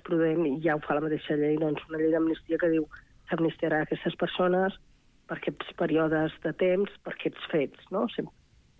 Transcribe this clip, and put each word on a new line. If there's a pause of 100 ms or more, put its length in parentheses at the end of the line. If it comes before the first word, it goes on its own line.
prudent,
i
ja
ho
fa
la
mateixa
llei,
doncs
una
llei
d'amnistia
que
diu (440)
s'amnistiarà
aquestes
persones (520)
per
aquests
períodes (100)
de
temps, (140)
per
aquests
fets, (120)
no? (100)
Sem-, (500)